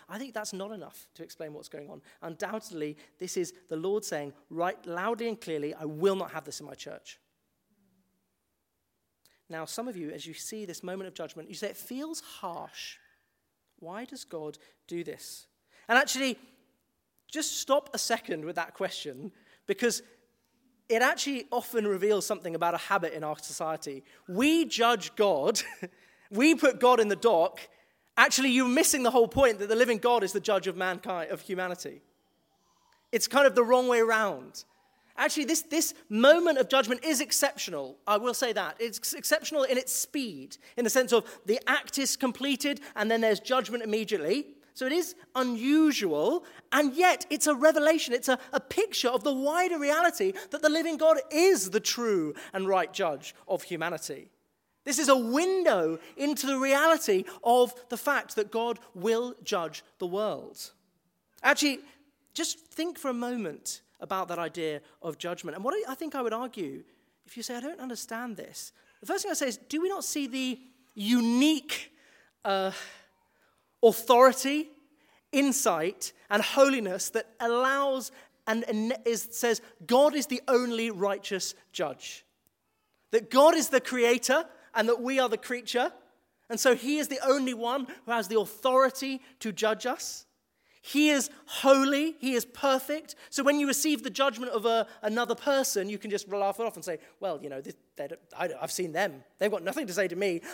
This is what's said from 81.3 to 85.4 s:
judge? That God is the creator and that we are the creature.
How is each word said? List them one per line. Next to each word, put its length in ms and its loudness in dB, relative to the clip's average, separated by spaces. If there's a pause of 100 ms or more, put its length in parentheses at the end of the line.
judge? 520 -8 (840)
That 220 0
God 240 10
is 140 0
the 120 2
creator 640 2 (300)
and 120 2
that 140 2
we 180 0
are 100 2
the 80 -2
creature. 540 -4 (580)